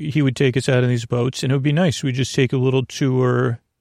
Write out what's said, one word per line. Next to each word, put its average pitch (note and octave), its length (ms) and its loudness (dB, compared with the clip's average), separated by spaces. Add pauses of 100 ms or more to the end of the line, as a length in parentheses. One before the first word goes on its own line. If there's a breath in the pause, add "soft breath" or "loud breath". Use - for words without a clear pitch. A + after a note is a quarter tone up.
he D3+ 120 0
would C3+ 160 2
take C3+ 180 2
us C3 140 0
out B2 120 2
on B2+ 60 2
these A#2+ 180 0
boats, B2 380 -2
and C3 80 0
it C3+ 40 2
would C#3 60 0
be C#3+ 120 0
nice. D#3+ 280 0
We'd C3 140 -2
just B2+ 180 -2
take C3 200 0
a C#3 40 0
little C3 280 0
tour. B2+ 760 0 (220)